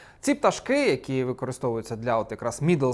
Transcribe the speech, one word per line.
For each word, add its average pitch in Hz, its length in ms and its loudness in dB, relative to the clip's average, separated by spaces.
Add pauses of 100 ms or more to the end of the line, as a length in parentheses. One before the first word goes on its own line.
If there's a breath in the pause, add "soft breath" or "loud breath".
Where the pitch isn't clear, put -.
(200 loud breath)
ці 285 140 2
пташки, 262 560 2
які 131 340 -2
використовуються 120 720 -4
для 113 220 0
от 107 120 -2
якраз 117 320 -6
Middle 165 160 4 (160)